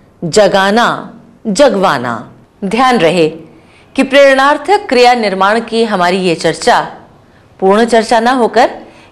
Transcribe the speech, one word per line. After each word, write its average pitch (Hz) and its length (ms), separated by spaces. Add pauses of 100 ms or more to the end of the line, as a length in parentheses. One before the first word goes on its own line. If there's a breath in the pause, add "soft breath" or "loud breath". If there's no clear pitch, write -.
(240 soft breath)
जगाना, 196 920 (340)
जगवाना। 185 840 (300)
ध्यान 233 340
रहे 165 320 (640 soft breath)
कि 262 80
प्रेरणार्थक 285 840
क्रिया 247 240
निर्माण 202 460
की 226 240
हमारी 185 340
ये 180 180
चर्चा 170 460 (800 soft breath)
पूर्ण 202 260
चर्चा 226 340
ना 233 120
होकर 240 360 (440 loud breath)